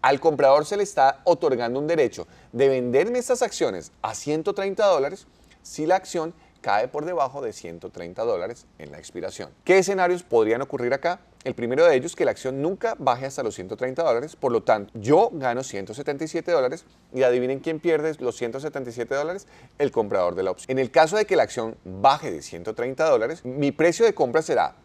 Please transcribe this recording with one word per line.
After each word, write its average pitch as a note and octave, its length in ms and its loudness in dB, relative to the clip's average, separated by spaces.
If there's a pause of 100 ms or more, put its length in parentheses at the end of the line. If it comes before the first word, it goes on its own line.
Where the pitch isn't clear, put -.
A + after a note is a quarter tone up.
al C3+ 180 4
comprador D3 460 4
se G3+ 120 -4
le G3+ 60 0
está C3+ 400 2
otorgando C3 560 2
un D3+ 80 -4
derecho D3+ 400 0 (240)
de C3+ 160 4
venderme C3+ 520 2
estas B3 220 -2
acciones A#2+ 500 -4 (100)
a A2 140 -6
ciento D#3 380 -4
treinta G3 340 0
dólares D#3 400 0 (340)
si - 240 -8
la F3+ 120 4
acción E3+ 360 -6 (280)
cae G#2+ 260 0
por D3+ 180 -6
debajo C#3+ 360 -4
de A2+ 120 -6
ciento E2+ 360 -14
treinta F2 340 -10
dólares G#2+ 420 -4 (140)
en D2 120 -16
la D2 60 -18
expiración. D#2+ 540 -12 (140)
¿Qué F#3 120 6
escenarios F3+ 460 0
podrían A2+ 380 2
ocurrir B2 320 -4
acá? E3+ 260 -4 (240)
El B2+ 100 -6
primero B2+ 320 2
de D#3+ 100 8
ellos, C3 200 -2
que E3 100 0
la C3 60 2
acción C3+ 300 -6
nunca G3 360 -4
baje C3 280 0
hasta C3+ 180 -8
los A2 100 -4
ciento F#2+ 240 -10
treinta B2+ 240 -4
dólares, C#3 340 0
por C3 160 -2
lo A#2 120 0
tanto, G#2 320 2
yo C#3 380 4
gano C3 300 -2
ciento G2+ 300 -10
setenta C#3+ 300 -6
y D#3 40 -6
siete E3 240 -4
dólares D3 340 0 (280)
y B2+ 100 0
adivinen B2+ 360 2
quién D#3 200 -4
pierde D#3 400 0
los B2 160 -4
ciento B2 240 -6
setenta C#3 300 -8
y A2+ 40 -14
siete A#2+ 200 -6
dólares, D#3 320 -4 (320)
el C#3+ 140 0
comprador G2 440 0
de F#2 80 -2
la F#2+ 80 0
opción. - 200 -8
En C3 80 -2
el B2+ 100 -2
caso E3 280 4
de G#3+ 80 2
que F#3+ 100 0
la C3+ 80 4
acción A2+ 400 -6
baje A#2 480 0
de D2+ 100 -8
ciento F2+ 320 -10
treinta C3 360 -2
dólares, C3 360 2
mi C#3 260 -2
precio F3 340 2
de G#3+ 80 4
compra D3 280 0
será A2 440 0